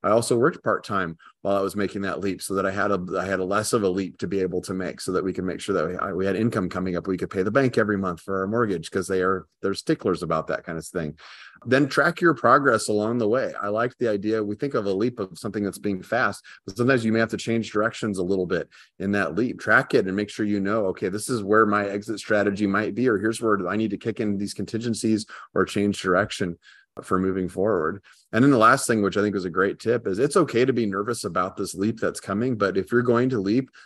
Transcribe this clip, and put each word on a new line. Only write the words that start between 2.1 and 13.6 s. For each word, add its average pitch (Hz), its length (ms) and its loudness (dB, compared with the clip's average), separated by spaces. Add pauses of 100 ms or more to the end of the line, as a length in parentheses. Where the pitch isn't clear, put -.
leap 95 200 -4
so - 140 -4
that 95 100 0
I 95 60 0
had 101 200 0
a, 90 140 0 (140)
I 90 60 -2
had 95 140 0
a 92 60 -2
less 107 280 0
of 113 100 2
a 95 60 2
leap 92 280 -2
to 98 100 -6
be 98 120 -2
able 90 220 -2
to 95 120 -8
make 90 280 -6
so - 100 -4
that 90 120 0
we 92 100 -2
can 92 120 -4
make 90 140 -4
sure 98 160 -2
that 80 120 2
we, 90 100 -6
I, 98 160 -4
we 92 120 -2
had 98 100 0
income 110 340 0
coming 92 260 -4
up. 85 100 -4
We 95 120 0
could 87 120 -6
pay 95 140 0
the 104 80 0
bank 131 260 2
every 107 200 2
month 90 240 -4
for 98 180 -4
our 95 80 -2
mortgage 104 420 -2
'cause 95 180 -2
they 95 140 0
are, 92 240 0 (160)
they're 98 120 -2
sticklers 95 500 -2
about 80 240 -2
that - 160 -4
kind 82 140 -8
of 80 80 -8
thing. 78 320 -6 (480)
Then 135 220 4
track 156 340 0
your 170 120 6
progress 127 560 4
along 107 280 0
the 113 100 0
way. 107 340 0